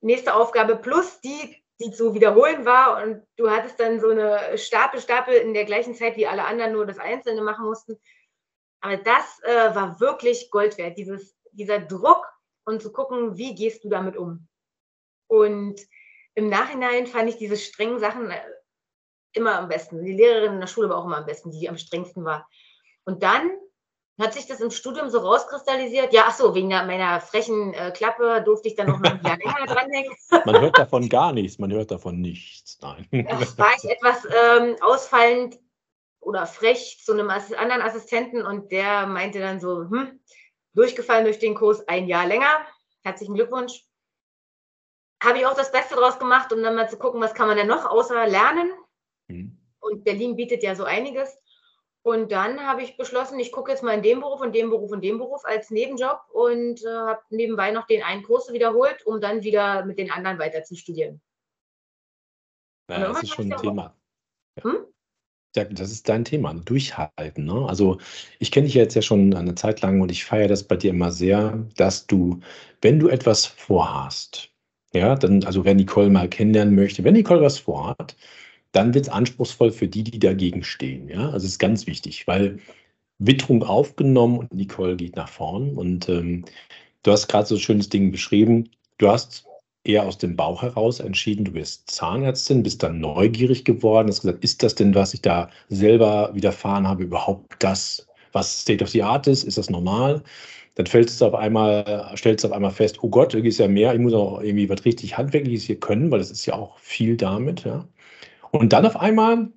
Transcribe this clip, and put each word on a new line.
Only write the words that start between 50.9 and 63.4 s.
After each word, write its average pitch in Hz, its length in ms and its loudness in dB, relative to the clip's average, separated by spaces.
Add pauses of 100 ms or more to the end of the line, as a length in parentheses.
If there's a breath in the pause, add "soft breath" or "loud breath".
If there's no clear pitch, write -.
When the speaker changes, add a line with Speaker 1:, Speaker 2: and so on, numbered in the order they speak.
Speaker 1:
Und 220 260 -2
dann 214 360 -4
habe 262 160 -4
ich 247 140 -16
beschlossen, 262 420 -6
ich 240 120 -6
gucke 269 200 -8
jetzt 269 100 -4
mal 226 140 -2
in 208 80 -4
dem 240 160 4
Beruf 277 200 -8
und 240 140 -6
dem 226 160 0
Beruf 208 220 -4
und 202 120 -10
dem 208 140 -4
Beruf 254 260 -10
als 214 280 -6
Nebenjob 262 480 -4 (120)
und, 240 540 -2
äh, - 20 -8
habe 226 340 -6 (100)
nebenbei 214 400 -2
noch 220 160 -6
den 208 160 0
einen 190 180 -8
Kurs 240 320 -2
wiederholt, 240 540 0
um 220 140 -4
dann 208 200 -4
wieder 202 440 0
mit 190 120 -10
den 190 140 -6
anderen 185 260 -6
weiter 156 260 -8
zu 175 120 -18
studieren. 156 440 -10 (1700)
Speaker 2:
Ja, 87 80 -8
Speaker 1:
Und 95 40 -4
Speaker 2:
das 95 60 -4
Speaker 1:
irgendwann - 160 -6
Speaker 2:
ist 104 80 -10
Speaker 1:
hab - 60 -10
Speaker 2:
schon 110 80 -6